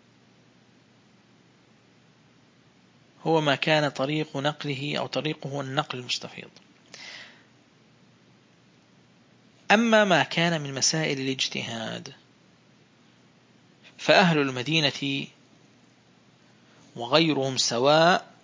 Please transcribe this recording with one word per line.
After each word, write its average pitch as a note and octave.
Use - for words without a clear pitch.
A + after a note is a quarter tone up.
هو D#3+
ما D3
كان D3+
طريق D3+
نقله D3
أو B2
طريقه C#3
النقل C3+
المستفيض. -
أما A3
ما E3+
كان E3+
من C#3
مسائل D3
الاجتهاد A#2+
فأهل E3
المدينة C#3
وغيرهم C3+
سواء D3+